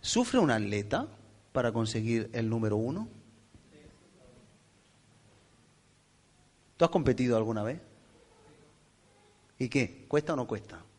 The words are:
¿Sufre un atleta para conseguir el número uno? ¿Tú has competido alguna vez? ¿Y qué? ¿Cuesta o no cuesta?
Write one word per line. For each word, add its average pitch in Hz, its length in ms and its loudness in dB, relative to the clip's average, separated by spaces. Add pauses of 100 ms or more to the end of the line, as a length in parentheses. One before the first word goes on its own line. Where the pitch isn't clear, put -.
¿Sufre 247 380 2
un 165 100 6
atleta 107 580 0 (440)
para 120 200 0
conseguir 113 600 0
el 113 160 -2
número 110 280 0
uno? 151 300 -4 (3750)
¿Tú 165 80 6
has 165 60 4
competido 123 460 2
alguna 110 260 -2
vez? 135 160 -4 (1800)
¿Y 127 100 -2
qué? 123 380 -2
¿Cuesta 151 260 0
o - 20 0
no 123 120 -4
cuesta? 95 340 -10 (160)